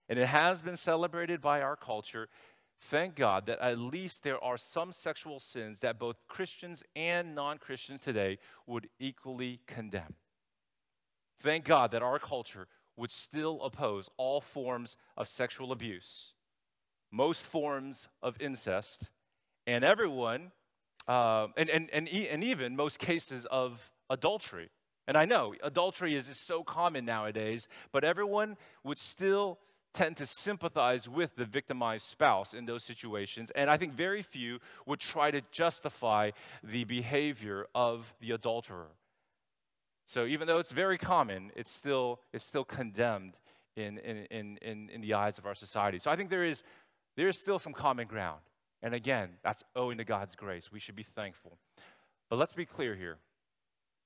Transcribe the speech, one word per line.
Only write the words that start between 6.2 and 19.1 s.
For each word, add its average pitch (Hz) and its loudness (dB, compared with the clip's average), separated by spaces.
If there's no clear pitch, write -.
Christians 175 -10
and 170 0
non-Christians 143 -6
today 101 0
would 117 -6
equally 127 -8
condemn. 101 -8
Thank 151 2
God 135 8
that 117 0
our 127 0
culture 113 -8
would 117 -4
still 156 -4
oppose 113 -2
all 131 0
forms 123 -6
of 107 -4
sexual 127 -4
abuse, 113 -10
most 135 2
forms 139 -4
of 120 -4
incest, 110 -4